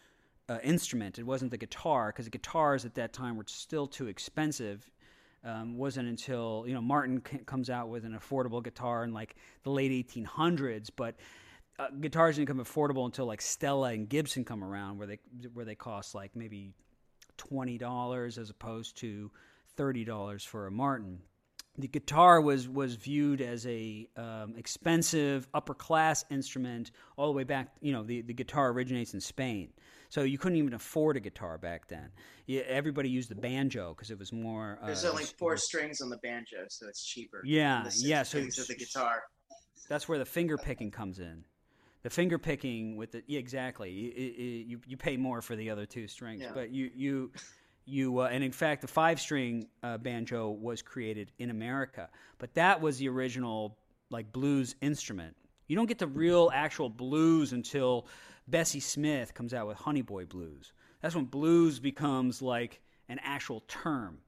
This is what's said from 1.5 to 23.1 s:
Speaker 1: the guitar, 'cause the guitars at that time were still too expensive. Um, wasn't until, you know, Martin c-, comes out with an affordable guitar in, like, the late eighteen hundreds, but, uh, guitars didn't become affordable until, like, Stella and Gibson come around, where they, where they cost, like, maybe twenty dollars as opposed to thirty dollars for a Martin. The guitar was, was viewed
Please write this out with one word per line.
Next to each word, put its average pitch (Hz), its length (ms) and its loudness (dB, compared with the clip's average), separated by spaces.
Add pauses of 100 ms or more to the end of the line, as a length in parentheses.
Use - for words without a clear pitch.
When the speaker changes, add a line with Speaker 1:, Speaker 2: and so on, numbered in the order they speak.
Speaker 1:
the 123 60 -6
guitar, 120 540 0
'cause 117 140 -8
the 110 40 -10
guitars 139 540 2
at 117 120 -8
that 117 180 -4
time 123 220 -4
were 107 120 -8
still - 380 -4
too 131 220 -6
expensive. 110 840 -6 (520)
Um, 117 320 -6
wasn't 127 320 -2
until, 113 600 -4
you 127 40 -2
know, 127 80 -2
Martin 127 480 2
c-, 143 100 -6
comes 127 300 -4
out 123 200 -4
with 113 160 -6
an 113 80 -8
affordable 120 500 -2
guitar 120 400 -2
in, 117 100 -2
like, 110 220 -8 (300)
the 135 80 0
late 135 180 4
eighteen 123 340 -2
hundreds, 139 640 0
but, 117 280 -6 (640)
uh, 135 100 -2 (100)
guitars 156 360 6
didn't 147 100 2
become 131 180 -2
affordable 139 420 2
until, 123 200 -4
like, 107 140 -6
Stella 135 520 0
and 107 160 -2
Gibson 139 360 0
come 110 180 -8
around, 98 360 -8
where 104 100 -10
they, 107 100 -10 (340)
where 120 120 -10
they 107 100 -10
cost, 101 400 -10
like, 101 220 -12
maybe 101 360 -10 (640)
twenty 131 400 -4
dollars 123 640 -4
as 110 120 -10
opposed 113 480 -10
to 104 340 -8 (420)
thirty 131 300 0
dollars 104 400 -6
for 101 240 -8
a - 20 -6
Martin. 107 500 -2 (560)
The 135 120 -6
guitar 165 520 10
was, 139 280 4
was 131 260 0
viewed 143 460 2